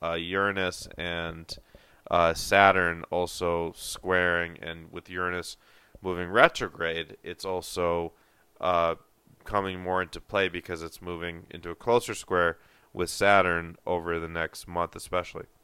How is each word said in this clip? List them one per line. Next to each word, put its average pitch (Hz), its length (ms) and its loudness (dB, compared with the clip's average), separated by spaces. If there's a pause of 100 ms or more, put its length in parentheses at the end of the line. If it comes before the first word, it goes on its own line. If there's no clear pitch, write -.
uh, 85 100 -2
Uranus 92 760 -2 (100)
and, 85 580 -8 (540)
uh, 85 240 6
Saturn 92 760 6
also 85 640 -2
squaring, 87 840 0
and 82 320 -12
with 85 160 -14
Uranus 90 480 -6 (460)
moving 90 280 -4
retrograde, 87 920 2
it's - 220 -12
also, 87 640 -2 (480)
uh, 85 360 2 (500)
coming 95 340 -2
more 92 220 -2
into 87 180 -6
play 98 300 0
because 85 340 -8
it's 82 200 -12
moving 87 480 -8
into 85 180 -14
a 85 60 -8
closer 117 400 2
square 87 420 2 (380)
with 90 160 -4
Saturn 90 640 4 (100)
over 85 320 0
the 82 80 -6
next 82 400 -6
month 87 300 -4
especially. 90 480 -6 (200)